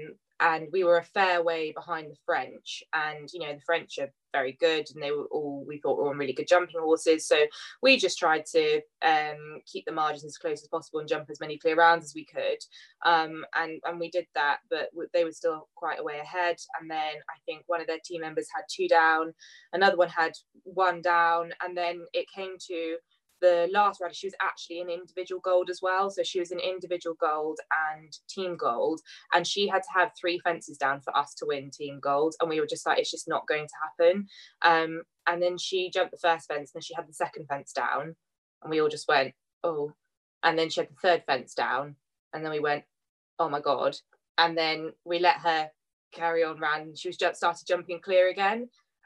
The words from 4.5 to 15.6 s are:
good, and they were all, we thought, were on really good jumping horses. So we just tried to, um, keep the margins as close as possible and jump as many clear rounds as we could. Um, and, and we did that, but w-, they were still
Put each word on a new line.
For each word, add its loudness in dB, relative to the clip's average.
good, 4
and -10
they -2
were -2
all, -4
we -10
thought, 0
were 2
on -4
really -2
good -4
jumping 2
horses. 2
So 6
we 6
just 0
tried 2
to, 4
um, 0
keep -12
the -8
margins -2
as -16
close -4
as -20
possible -4
and -10
jump -2
as -10
many -8
clear 2
rounds 8
as -16
we -12
could. -4
Um, 2
and, -4
and -6
we -6
did -2
that, 0
but -4
w-, -10
they 4
were -6
still -4